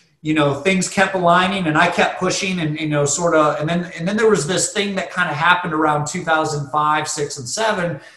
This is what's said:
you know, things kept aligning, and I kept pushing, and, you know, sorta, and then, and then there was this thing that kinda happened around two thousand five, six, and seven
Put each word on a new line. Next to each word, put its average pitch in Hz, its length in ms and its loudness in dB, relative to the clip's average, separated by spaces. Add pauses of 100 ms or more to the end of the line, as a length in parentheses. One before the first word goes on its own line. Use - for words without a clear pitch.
(220)
you 156 100 -2
know, 147 220 2
things 185 340 0
kept 190 260 2
aligning, 180 520 2
and 156 100 0
I 180 120 4
kept - 300 0
pushing, 185 420 -2
and, 156 200 -2
you 156 80 -4
know, 147 160 0
sorta, 156 560 2
and 151 80 -2
then, 175 300 -2
and 165 100 -4
then 208 80 0
there 220 140 4
was 156 160 0
this 175 260 -2
thing 202 220 -2
that 175 200 -6
kinda 170 200 0
happened 170 400 2
around 151 320 0
two - 180 -6
thousand 156 460 0
five, 151 360 0
six, 147 300 -6
and 127 100 -10
seven 180 540 -2 (160)